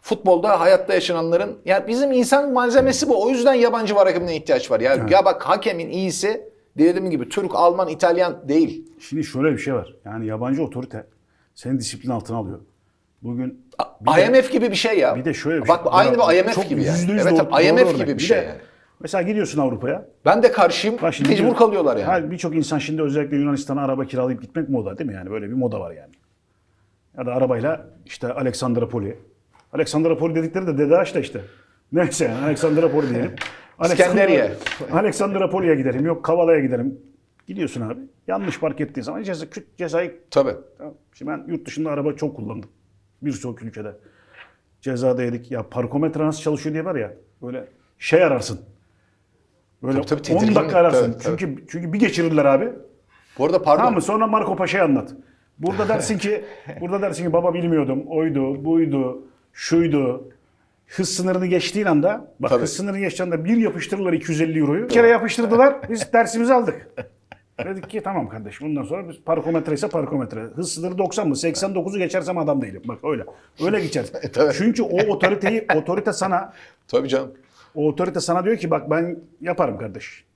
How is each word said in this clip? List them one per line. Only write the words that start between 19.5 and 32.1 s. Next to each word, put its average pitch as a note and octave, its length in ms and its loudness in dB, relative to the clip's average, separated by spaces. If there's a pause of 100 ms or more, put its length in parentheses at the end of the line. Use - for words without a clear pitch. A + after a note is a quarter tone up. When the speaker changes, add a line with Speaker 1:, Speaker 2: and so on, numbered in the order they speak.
Speaker 2:
Avrupa'ya. B2 460 -2 (180)
Speaker 1:
Ben G#3+ 180 4
de - 100 8
karşıyım. G3+ 500 2
Speaker 2:
Bak E3 120 0
şimdi C#4+ 160 0
Speaker 1:
Mecbur G3+ 140 4
Speaker 2:
diyor-, A#3+ 120 4
Speaker 1:
kalıyorlar F#3+ 400 4
yani. G2 100 -2
Speaker 2:
hayır, E3 240 0
birçok E3+ 260 -6
insan D3+ 220 0
şimdi D#3 240 -4
özellikle D3 340 -2
Yunanistan'a C#3+ 480 -2
araba C3+ 200 -2
kiralayıp B2+ 380 -4
gitmek D3 260 -6
moda G#2 300 -4
değil C#3 120 -6
mi? G2 60 -10
Yani F#2 140 -12
böyle G#2 180 -8
bir A#2 60 -8
moda A#2+ 260 -2
var F2 100 -10
yani. D2+ 220 -20 (1040)
Ya B2+ 80 -6
da B2 80 -6
arabayla B2+ 520 0 (200)
işte - 260 -8
Alexandra B2 560 -2
Poli. A2 300 -6 (540)
Alexandra D3+ 460 0
Poli D#3+ 160 -2
dedikleri E3 320 -2
de D3 120 -2
Dede D3 200 4
Aş F#3+ 160 0
da E3+ 60 0
işte. B2+ 200 -8 (520)
Neyse E3 320 0